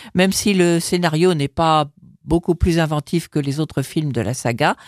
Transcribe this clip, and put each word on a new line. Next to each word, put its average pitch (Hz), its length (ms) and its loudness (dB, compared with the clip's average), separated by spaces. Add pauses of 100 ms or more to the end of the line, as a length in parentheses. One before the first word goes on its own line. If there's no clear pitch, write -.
(140)
même 190 180 2
si 202 220 0
le 175 260 2
scénario 175 540 2
n'est 143 120 -2
pas 156 440 0 (340)
beaucoup 170 300 0
plus 165 240 2
inventif 156 500 -2
que - 100 -4
les 139 220 -4
autres 147 220 -4
films 151 300 -4
de 117 100 -2
la 104 100 -2
saga, 127 440 0 (120)